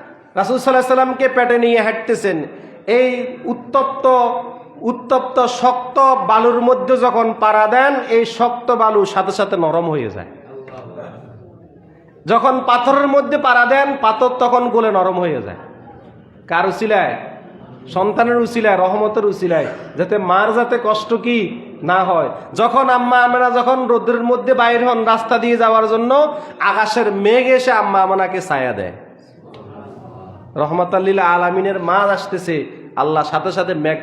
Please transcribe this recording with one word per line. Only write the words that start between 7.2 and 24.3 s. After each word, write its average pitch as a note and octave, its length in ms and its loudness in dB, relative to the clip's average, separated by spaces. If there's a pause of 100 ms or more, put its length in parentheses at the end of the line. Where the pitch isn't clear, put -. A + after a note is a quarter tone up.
পা G#3+ 320 4
দেন, C4+ 220 4 (160)
এই A3+ 160 2
শক্ত A#3+ 460 -2
বালু G#3+ 340 2
সাথে F#3+ 260 -2
সাথে G3 260 -2
নরম E3 320 0
হয়ে C3 200 -4
যায়। F#2 180 -12 (2000)
যখন B3 400 2
পাথরের C#4 420 2
মধ্যে C#4 300 2
পা B3 320 4
দেন, C#4 320 2
পাথর A3 280 2 (100)
তখন B3 300 2
গলে A3 220 2
নরম F#3 280 0
হয়ে D3+ 220 -2
যায়। F#2+ 140 -14 (920)
কার F3 200 0
উসিলায়? F#3+ 500 0 (720)
সন্তানের A#3 500 0
উসিলায়, A3 400 0
রহমতের G#3 480 0
উসিলায়, E3+ 400 -2 (320)
যাতে F#3 200 -2
মার G3 360 0
যাতে A#3 300 0
কষ্ট G#3+ 300 -2
কি A#3 480 -2 (220)
না F#3 200 0
হয়। E3 260 0 (240)
যখন B3+ 360 2
আম্মা B3 300 2
আমেনা B3 320 2
যখন B3 360 0
রোদ্রের A#3 360 0
মধ্যে B3 300 0